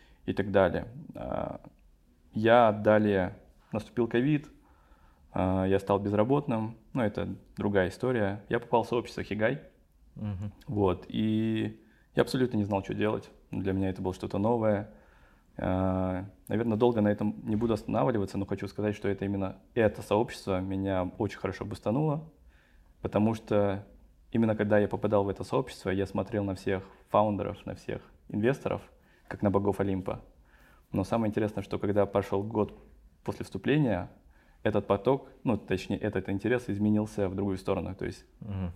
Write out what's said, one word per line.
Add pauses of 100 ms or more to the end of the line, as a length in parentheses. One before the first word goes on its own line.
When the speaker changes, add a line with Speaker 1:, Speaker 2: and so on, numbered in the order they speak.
(280)
Speaker 1:
и
так
далее. (260)
А, (720)
я
далее, (340)
наступил
ковид, (840)
а,
я
стал
безработным. (160)
Ну,
это (280)
другая
история.
Я
попал
в
сообщество
Хигай. (560)
Speaker 2:
Мгм. (140)
Speaker 1:
Вот.
И (360)
я
абсолютно
не
знал,
что
делать. (220)
Для
меня
это
было
что-то
новое. (640)
А, (240)
наверное,
долго
на
этом
не
буду
останавливаться,
но
хочу
сказать,
что
это
именно (160)
это
сообщество
меня (140)
очень
хорошо
бустануло, (720)
потому
что (440)
именно
когда
я
попадал
в
это
сообщество,
я
смотрел
на
всех (260)
фаундеров,
на
всех (260)
инвесторов, (440)
как
на
богов
Олимпа. (720)
Но
самое
интересное,
что
когда
прошел
год (460)
после
вступления, (520)
этот
поток, (140)
ну,
точнее,
этот
интерес
изменился
в
другую
сторону.
То
есть (140)
Speaker 2:
Мгм.